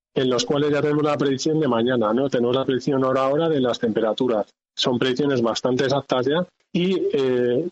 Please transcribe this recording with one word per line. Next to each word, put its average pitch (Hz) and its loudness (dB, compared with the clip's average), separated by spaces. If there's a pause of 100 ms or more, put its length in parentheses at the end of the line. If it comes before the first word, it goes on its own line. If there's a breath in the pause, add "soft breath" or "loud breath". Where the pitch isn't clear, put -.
(160)
en 131 0
los 123 0
cuales 147 0
ya 143 0
tenemos 147 0
la 147 0
predicción 151 0
de 151 0
mañana, 117 0
¿no? 131 0
Tenemos 123 0
la 135 0
predicción 131 0
hora 131 0
a 135 0
hora 160 0
de 151 0
las 120 0
temperaturas. 110 -2 (260)
Son 123 0
predicciones 131 0
bastante 127 0
exactas 131 0
ya 160 0 (240)
y, 180 0 (160)
eh, 127 0